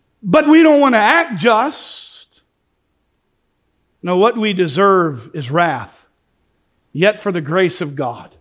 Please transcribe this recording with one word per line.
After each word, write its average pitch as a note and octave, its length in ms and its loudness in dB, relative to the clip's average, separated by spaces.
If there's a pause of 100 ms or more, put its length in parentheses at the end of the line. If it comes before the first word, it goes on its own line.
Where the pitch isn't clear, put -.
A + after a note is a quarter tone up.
(220)
but C#4+ 240 2
we D#4 160 6
don't D4+ 180 6
want C4+ 140 2
to A3 40 2
act B3+ 420 0
just. - 1000 -4 (1600)
No, F3+ 160 -2
what A3+ 180 2
we G#3+ 160 -2
deserve F3 840 0
is C3+ 160 -10
wrath, D3 560 -4 (880)
yet G3 260 0
for G3+ 140 -6
the F3 80 -4
grace F3 400 -2
of D3 160 -8
God. B2 440 -10